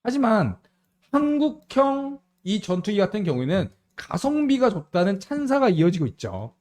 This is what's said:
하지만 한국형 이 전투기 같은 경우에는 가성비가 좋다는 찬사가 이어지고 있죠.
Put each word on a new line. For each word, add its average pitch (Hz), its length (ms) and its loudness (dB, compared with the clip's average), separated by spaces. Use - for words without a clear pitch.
하지만 226 560 0
한국형 277 1040 0
이 196 180 -2
전투기 180 360 -2
같은 202 260 0
경우에는 143 460 0
가성비가 269 760 0
좋다는 185 480 -2
찬사가 277 500 0
이어지고 165 380 2
있죠. 104 540 -10